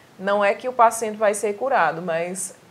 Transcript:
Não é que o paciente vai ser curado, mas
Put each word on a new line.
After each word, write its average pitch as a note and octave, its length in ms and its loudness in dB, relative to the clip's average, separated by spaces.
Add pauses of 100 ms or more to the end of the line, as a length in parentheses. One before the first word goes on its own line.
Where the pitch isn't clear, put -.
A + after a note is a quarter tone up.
(180)
Não G3+ 260 0
é G3+ 100 4
que G#3 140 -6
o B3 60 -6
paciente A3+ 420 2
vai G#3 180 2
ser G#3 220 -2
curado, F#3 460 0
mas F3+ 540 -6 (160)